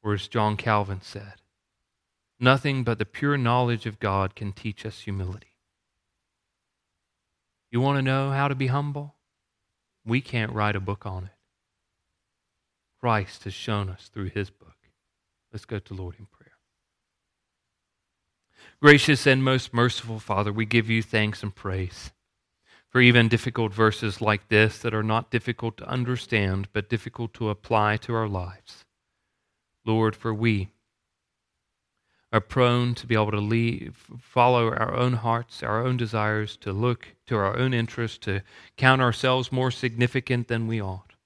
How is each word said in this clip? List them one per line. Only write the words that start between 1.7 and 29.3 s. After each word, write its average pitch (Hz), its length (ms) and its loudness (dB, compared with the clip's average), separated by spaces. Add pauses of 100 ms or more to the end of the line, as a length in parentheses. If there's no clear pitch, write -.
"Nothing 131 440 4
but 117 140 0
the 107 80 -2
pure 143 320 -2
knowledge 120 480 2
of 104 140 -8
God 98 340 0
can 101 200 -10
teach - 320 -10
us - 160 -12
humility." 98 580 -8 (2000)
You 120 100 0
want 139 180 2
to 135 40 0
know 135 300 0
how 139 160 0
to 143 80 -2
be 131 120 -2
humble? 143 500 -4 (840)
We 117 160 0
can't 117 340 -4
write 104 220 0
a 95 60 -4
book 101 240 -8
on 92 200 -10
it. 98 60 -18 (1700)
Christ 110 440 -2
has 95 100 -10
shown 104 360 -4
us - 180 -16
through 95 220 -8
his 101 200 -6
book. - 400 -20 (600)
Let's 107 140 -14
go 110 120 -8
to 95 160 -12
Lord 92 240 -12
in 98 80 -20
prayer. - 320 -20 (2250)
Gracious 147 460 8
and 135 160 4
most 131 300 0
merciful 117 480 -2
Father, 101 320 -2
we 110 120 -2
give 113 240 2
you 113 140 0
thanks 107 400 -2
and 101 100 -8
praise 95 600 -8 (760)
for 127 140 4
even 120 260 8
difficult 113 460 -2
verses 107 480 0
like 107 260 0
this 107 320 4
that 113 140 -4
are 107 100 -2
not 110 280 -2
difficult 117 460 -4
to - 100 -14
understand, 110 840 -2
but 104 180 -6
difficult 117 440 -8
to 110 160 -4
apply 107 480 0
to - 160 -6
our 113 160 -2
lives. 90 560 -10 (960)